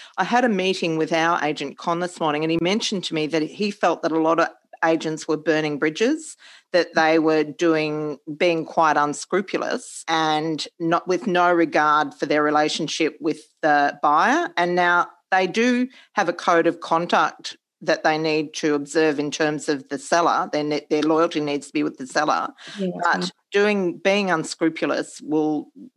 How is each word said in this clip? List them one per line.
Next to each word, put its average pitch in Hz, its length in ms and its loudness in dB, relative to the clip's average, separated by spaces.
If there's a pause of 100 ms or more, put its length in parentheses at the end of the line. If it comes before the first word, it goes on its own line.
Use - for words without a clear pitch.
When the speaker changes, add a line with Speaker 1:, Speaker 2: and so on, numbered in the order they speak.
(180)
Speaker 1:
I - 60 0
had 240 200 2
a 247 60 2
meeting 185 480 0
with 156 160 0
our 165 300 2
agent, 147 340 -4
Con, 170 220 -2
this 175 200 -6
morning, 151 240 0
and 160 80 0
he 165 100 2
mentioned 190 440 -2
to - 80 -6
me 156 140 -2
that 156 160 0
he 202 280 -4
felt 170 300 0
that 165 100 -2
a 160 80 0
lot 165 200 2
of 165 100 2 (360)
agents 160 420 -2
were 156 100 -2
burning 156 420 0
bridges, 220 580 -2 (360)
that 175 200 0
they 160 240 4
were 156 260 2
doing, 151 760 -2 (180)
being 170 280 0
quite 156 320 2
unscrupulous - 1080 -4
and 160 600 -2 (120)
not, 165 280 0
with 180 180 -2
no 180 260 4
regard 151 640 2
for - 140 -6
their 147 160 2
relationship 151 760 0
with 156 200 -2 (220)
the 147 420 2
buyer. 196 540 2
And 175 180 0
now 175 320 2 (240)
they 190 160 2
do 247 400 0 (260)
have 185 160 0
a 175 40 -2
code 170 340 2
of 165 140 -2
conduct 170 760 -2 (240)
that 165 220 -2
they 160 160 2
need 156 360 -2
to 151 200 0
observe 147 440 2
in 147 120 -2
terms 151 380 -2
of 135 200 -2
the 143 80 -6
seller. 165 540 0
Their 151 120 -2
ne-, 147 280 -4
their 151 120 2
loyalty 160 360 2
needs 147 280 -4
to - 60 -20
be 147 100 0
with 147 140 -6
the 135 80 -10
seller. 127 440 -2 (280)
Speaker 2:
Yeah, 190 180 -4
that's 170 80 -8
Speaker 1:
But 175 200 0
Speaker 2:
right. 180 80 -6 (200)
Speaker 1:
doing, 196 460 2
being 196 320 0
unscrupulous 156 960 -2
will, 151 460 -2 (260)